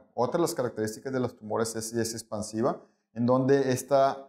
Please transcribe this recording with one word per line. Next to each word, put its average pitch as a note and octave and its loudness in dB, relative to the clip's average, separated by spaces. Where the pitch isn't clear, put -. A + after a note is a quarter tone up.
otra A#2+ 0
de E3+ 2
las E3 0
características A2+ -4
de B2+ 0
los B2 -2
tumores A2 -4
es, A2+ -6
es A2+ 0
expansiva, A2+ -4
en A2+ -2
donde C3+ 4
esta, C3+ 0